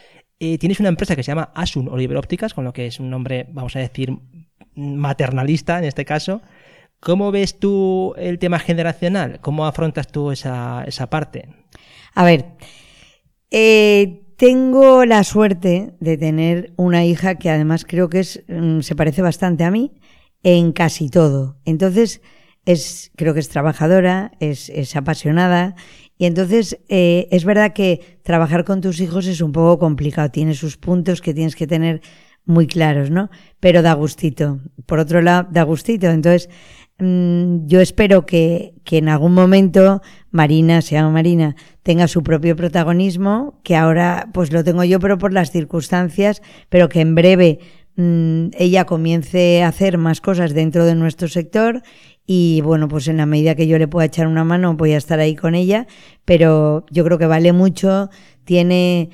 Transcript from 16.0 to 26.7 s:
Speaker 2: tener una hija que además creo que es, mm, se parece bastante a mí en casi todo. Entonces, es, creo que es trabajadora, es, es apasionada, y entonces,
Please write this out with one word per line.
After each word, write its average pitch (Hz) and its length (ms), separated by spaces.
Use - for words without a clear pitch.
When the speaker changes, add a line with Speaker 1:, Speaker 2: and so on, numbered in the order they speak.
Speaker 2:
tener 160 600
una 175 280
hija 175 300
que - 160
además 156 360
creo 175 220
que 180 120
es, - 260
mm, 160 320
se 147 160
parece 151 260
bastante 170 420
a 170 60
mí 226 240
en 170 300
casi 156 380
todo. 139 540
Entonces, 185 580
es, - 500
creo 156 200
que 160 40
es 143 100
trabajadora, 180 920
es, 147 300
es 143 260
apasionada, 175 800
y 180 80
entonces, 185 540